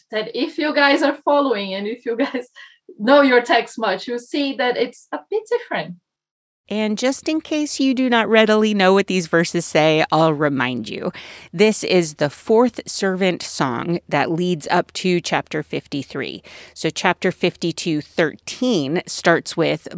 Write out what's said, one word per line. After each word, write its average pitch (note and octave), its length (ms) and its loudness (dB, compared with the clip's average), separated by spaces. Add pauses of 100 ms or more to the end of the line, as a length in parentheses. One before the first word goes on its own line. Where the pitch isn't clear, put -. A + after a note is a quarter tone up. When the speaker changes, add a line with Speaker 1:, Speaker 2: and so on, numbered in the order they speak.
Speaker 1:
that G#3+ 260 -6
if D4 220 -4
you D4+ 160 0
guys C#4+ 300 4
are C#4+ 200 0
following A#3 520 0
and G3+ 100 -6
if A#3+ 220 -8
you A3+ 100 -4
guys C4 300 -4 (240)
<laughs> - 260 -20
know C4 240 6
your B3 220 6
text A3+ 340 0
much, G3 300 -4
you'll A#3+ 100 -6
see C#4 380 -4
that B3 220 -2
it's - 340 -4
a D4 80 -8 (100)
bit G#4+ 180 -4
different. F3+ 500 -6 (720)
Speaker 2:
And G#3+ 280 -2
just C4+ 320 -4
in D#4 100 0
case D4+ 400 -4
you C4+ 140 2
do B3+ 160 0
not A3+ 180 2
readily G#3+ 460 4
know F#3+ 200 6
what G3 140 4
these F#3 200 -2
verses E3+ 380 0
say, D#3 460 4
I'll D#3+ 220 4
remind B2+ 560 -2
you. - 240 -6 (400)
This G#3 280 2
is E3+ 340 2
the D3 140 0
fourth A#3 560 0
servant F#3 560 -2
song D#3 680 -4
that D3 220 0
leads F3 360 -2
up - 260 0
to F3+ 280 0
chapter D3+ 420 -4
fifty-three. - 800 -10 (300)
So - 160 -4
chapter F#3 420 0
fifty-two E3 680 -2
thirteen E3+ 1040 -2
starts - 480 0
with, D3+ 320 -2 (100)